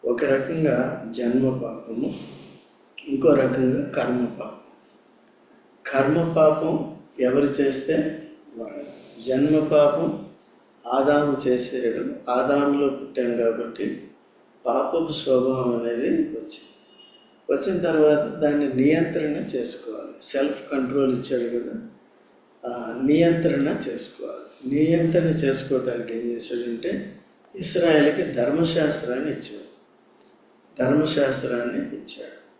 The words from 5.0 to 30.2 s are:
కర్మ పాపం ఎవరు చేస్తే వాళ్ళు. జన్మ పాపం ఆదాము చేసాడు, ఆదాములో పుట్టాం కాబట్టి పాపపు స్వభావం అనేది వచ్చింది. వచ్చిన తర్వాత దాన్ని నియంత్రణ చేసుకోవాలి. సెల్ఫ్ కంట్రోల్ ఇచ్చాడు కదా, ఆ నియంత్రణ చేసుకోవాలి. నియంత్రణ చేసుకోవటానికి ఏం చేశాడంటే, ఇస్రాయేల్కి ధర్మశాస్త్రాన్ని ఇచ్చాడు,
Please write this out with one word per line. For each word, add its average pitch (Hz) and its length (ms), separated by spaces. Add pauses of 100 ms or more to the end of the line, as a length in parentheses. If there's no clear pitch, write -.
కర్మ 156 420
పాపం 160 640 (240)
ఎవరు 131 260
చేస్తే 139 800 (340)
వాళ్ళు. - 680
జన్మ 143 420
పాపం 147 600 (640)
ఆదాము 139 600
చేసాడు, 123 840
ఆదాములో 143 580
పుట్టాం 120 480
కాబట్టి 117 680 (580)
పాపపు 151 460
స్వభావం 127 680
అనేది 120 320
వచ్చింది. - 560 (840)
వచ్చిన 175 260
తర్వాత 156 580
దాన్ని 147 380
నియంత్రణ 151 580
చేసుకోవాలి. - 880
సెల్ఫ్ - 500
కంట్రోల్ 131 460
ఇచ్చాడు 120 420
కదా, 117 140 (920)
ఆ 120 380
నియంత్రణ 151 720 (120)
చేసుకోవాలి. - 880
నియంత్రణ 165 480
చేసుకోవటానికి 123 960
ఏం 120 60
చేశాడంటే, 120 880 (400)
ఇస్రాయేల్కి 160 680
ధర్మశాస్త్రాన్ని 147 1120
ఇచ్చాడు, - 360 (1120)